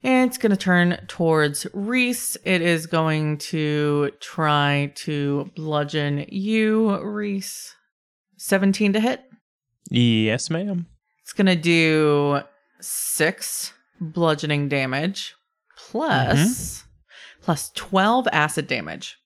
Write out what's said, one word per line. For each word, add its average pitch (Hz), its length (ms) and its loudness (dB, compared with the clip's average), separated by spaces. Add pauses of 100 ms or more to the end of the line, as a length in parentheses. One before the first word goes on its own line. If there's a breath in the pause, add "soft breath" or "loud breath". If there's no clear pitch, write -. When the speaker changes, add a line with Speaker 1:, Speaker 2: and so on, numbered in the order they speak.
Speaker 1:
It's 254 360 2
gonna 208 200 2
turn 175 400 2 (100)
towards 156 640 0
Reese. 240 720 -2
It 180 160 2
is 165 240 0
going 156 540 0
to 147 800 0
try 143 760 0
to 143 600 -2
bludgeon 147 760 -2
you, 214 720 2
Reese. 208 720 -8 (640)
Seventeen 196 560 2
to 214 60 2
hit? 247 240 0 (680)
Speaker 2:
Yes, 113 600 2
ma'am. 175 380 -4 (340)
Speaker 1:
It's - 120 -18
gonna 190 220 4
do 156 840 4 (400)
six - 920 -4 (260)
bludgeoning 156 720 0
damage 139 640 -4 (440)
plus, 165 600 0 (440)
Speaker 2:
Mm-hmm. - 600 -20
Speaker 1:
plus - 300 -4
twelve 220 600 0
acid 151 340 0
damage. 80 580 -8